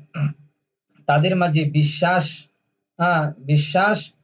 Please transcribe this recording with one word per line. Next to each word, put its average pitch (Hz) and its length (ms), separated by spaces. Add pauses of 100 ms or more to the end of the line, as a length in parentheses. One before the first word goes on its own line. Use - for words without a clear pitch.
(1040)
তাদের 156 300
মাঝে 165 280
বিশ্বাস, 151 840 (500)
হ্যাঁ, 165 400
বিশ্বাস 185 760 (120)